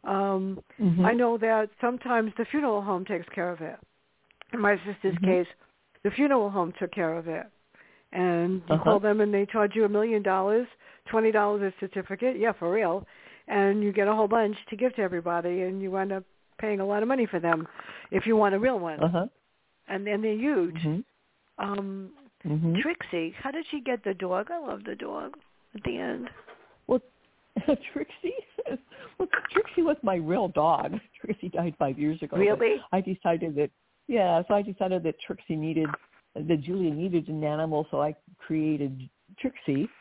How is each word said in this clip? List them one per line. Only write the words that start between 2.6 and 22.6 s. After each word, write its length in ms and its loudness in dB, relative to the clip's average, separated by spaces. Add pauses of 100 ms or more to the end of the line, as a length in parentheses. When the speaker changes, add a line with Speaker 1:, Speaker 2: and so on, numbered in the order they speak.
Speaker 1:
home 240 -2
takes 240 -6
care 220 -4
of 100 -10
it. 160 -10 (760)
In 60 -6
my 180 4
sister's 380 -4
Speaker 2:
Mm-hmm. 100 0
Speaker 1:
case, 220 4 (560)
the 80 2
funeral 380 4
home 300 -2
took 120 -4
care 240 -2
of 120 -6
it. 180 -6 (680)
And 560 2
you 80 4
Speaker 2:
Uh-huh. 80 2
Speaker 1:
call 160 6
them 220 4
and 120 4
they 120 2
charge 300 0
you 100 4
a 40 4
million 340 2
dollars, 440 2 (380)
twenty 260 2
dollars 300 2
a 180 -4
certificate. 600 -4
Yeah, 140 2
for 180 -2
real. 340 0 (420)
And 360 4
you 100 2
get 140 4
a 80 4
whole 120 4
bunch 280 2 (140)
to 60 -8
give 200 0
to 80 -2
everybody, 580 -2
and 200 -4
you 160 -4
end 140 -2
up 120 -6 (340)
paying 220 -2
a 60 0
lot 160 0
of 60 0
money 180 2
for 140 -4
them 280 0 (440)
if 160 0
you 100 4
want 160 6
a 60 2
real 200 2
one. 200 -6
Speaker 2:
Uh-huh. 260 2 (640)
Speaker 1:
And, 200 -6
and 160 0
they're 140 0
huge. 380 0
Speaker 2:
Mm-hmm. 960 -6
Speaker 1:
Um, 400 -6 (360)
Speaker 2:
Mm-hmm. 360 2